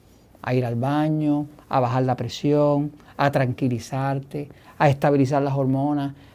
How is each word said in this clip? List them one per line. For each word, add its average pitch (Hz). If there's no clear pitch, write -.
a 123
ir 127
al 120
baño, 147
a 139
bajar 127
la 127
presión, 147
a 143
tranquilizarte, 135
a 151
estabilizar 139
las 139
hormonas. 139